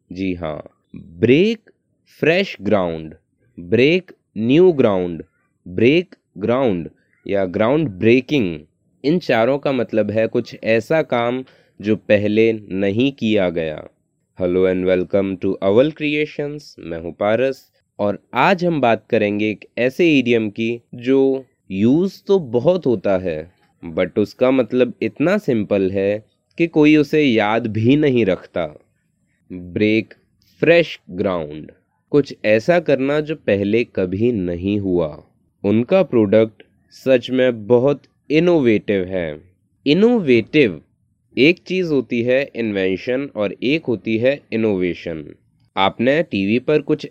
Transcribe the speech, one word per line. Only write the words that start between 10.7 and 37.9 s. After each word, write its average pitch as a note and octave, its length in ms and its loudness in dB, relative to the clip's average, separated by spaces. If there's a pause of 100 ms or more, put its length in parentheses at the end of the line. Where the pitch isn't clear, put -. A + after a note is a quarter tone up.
काम B2 440 -4 (360)
जो G#2 140 0
पहले G#2+ 580 2
नहीं G2+ 580 -2
किया G#2+ 380 0
गया। D#2+ 380 -6 (540)
Hello F2+ 320 2
and F#2 120 -2
welcome F#2 520 0
to F#2+ 160 -4 (100)
Aval A#2 280 2
Creations, D3+ 720 -6 (160)
मैं E2 200 -10
हूँ E2 200 -10
पारस A#2 520 -2 (280)
और G2+ 340 -4
आज E3+ 320 0
हम E3 160 0
बात A2+ 280 0
करेंगे G#2 400 0
एक - 160 -8 (120)
ऐसे C#3 420 2
idiom A#2 300 0
की A2+ 320 -6 (140)
जो C3+ 500 0 (260)
यूज़ C3 560 0
तो G3 120 2
बहुत C#3+ 460 0
होता G#2 320 0
है, E2+ 340 -6 (340)
but E2+ 340 -2
उसका B2+ 320 0
मतलब B2 500 0
इतना D3 360 -2
simple G2+ 540 -2
है G2+ 340 -4 (320)
कि E3+ 100 0
कोई D3+ 280 4
उसे D3+ 280 2
याद A2+ 440 0
भी A2 280 2
नहीं C3 300 2
रखता। F2 540 -4 (720)
Break G#2 600 -2 (460)
fresh E3+ 400 2 (100)
ground, E2+ 600 -6 (380)
कुछ C#3+ 260 0 (100)
ऐसा A2+ 340 2
करना C#3+ 400 0
जो D3+ 160 -6
पहले G#2 480 0
कभी G2 480 -2
नहीं F#2 480 -2
हुआ। E2+ 440 -2 (400)
उनका A#2+ 400 2
product A2+ 600 2 (260)
सच B2+ 420 0
में B2 360 0
बहुत B2 340 2 (300)